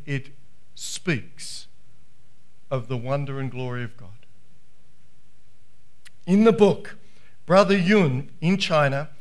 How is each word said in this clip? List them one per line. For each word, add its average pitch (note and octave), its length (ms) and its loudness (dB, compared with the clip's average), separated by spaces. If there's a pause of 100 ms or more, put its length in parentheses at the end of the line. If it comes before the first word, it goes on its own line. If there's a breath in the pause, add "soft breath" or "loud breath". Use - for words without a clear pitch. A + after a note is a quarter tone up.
it C#3 300 -4 (380)
speaks - 920 -4 (1000)
of B2 180 -2
the B2+ 100 -2
wonder C3+ 420 -2
and C3+ 120 -2
glory B2 320 -4
of - 140 -6
God. F#2+ 280 -10 (2000)
In G3+ 200 6
the A3+ 80 10
book, - 440 4 (480 soft breath)
Brother F#3+ 320 8
Yun E3 600 4
in F#3 180 4
China D3 520 2 (120 soft breath)